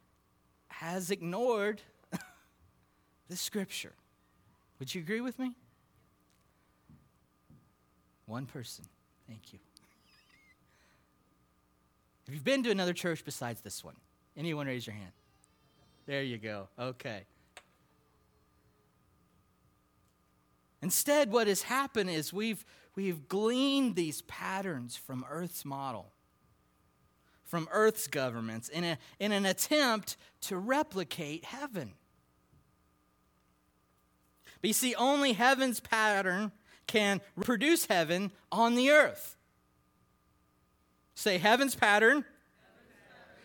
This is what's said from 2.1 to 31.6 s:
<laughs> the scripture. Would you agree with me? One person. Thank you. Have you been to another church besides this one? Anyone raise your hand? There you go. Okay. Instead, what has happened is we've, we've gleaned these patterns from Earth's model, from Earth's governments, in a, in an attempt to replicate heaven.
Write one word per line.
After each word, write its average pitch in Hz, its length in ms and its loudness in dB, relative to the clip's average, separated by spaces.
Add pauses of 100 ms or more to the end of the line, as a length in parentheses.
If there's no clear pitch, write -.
<laughs> 185 60 -6 (1120)
the 180 60 -10
scripture. - 580 -6 (840)
Would 131 160 -10
you 185 60 -4
agree 208 220 -4
with 247 160 -6
me? 254 180 -6 (2750)
One 120 180 -10
person. - 400 -16 (420)
Thank 110 260 -20
you. - 60 -20 (2750)
Have 131 80 -14
you 151 60 -10
been 262 240 2
to 240 60 2
another 190 220 2
church 175 320 -4
besides 120 380 -8
this - 200 -12
one? 76 140 -20 (400)
Anyone 151 300 -4
raise 127 200 -6
your 104 100 -12
hand? 95 160 -14 (920)
There 139 160 -4
you 123 140 -6
go. 104 320 -10 (100)
Okay. 123 440 -8 (3500)
Instead, 285 500 2
what 233 140 4
has 196 160 2
happened 233 480 -2
is 156 220 -2
we've, 214 340 -4 (300)
we've 180 320 -4
gleaned 247 680 2
these 160 280 -2
patterns 185 760 -6
from 127 340 -10
Earth's 170 340 -8
model, 135 480 -8 (1300)
from 165 260 -6
Earth's 214 360 2
governments, 117 640 -4
in 170 160 -4
a, 170 140 -2 (200)
in 208 140 -2
an 202 140 0
attempt 226 720 0 (260)
to 190 160 -6
replicate 185 840 -4
heaven. 226 480 -10 (2750)